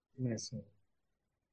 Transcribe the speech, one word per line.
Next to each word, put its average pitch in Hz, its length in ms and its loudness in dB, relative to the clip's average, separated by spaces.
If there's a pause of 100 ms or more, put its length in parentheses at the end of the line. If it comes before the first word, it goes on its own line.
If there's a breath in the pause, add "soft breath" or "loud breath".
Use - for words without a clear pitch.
(180)
නෑ 120 200 4
සර්. - 260 -6 (880)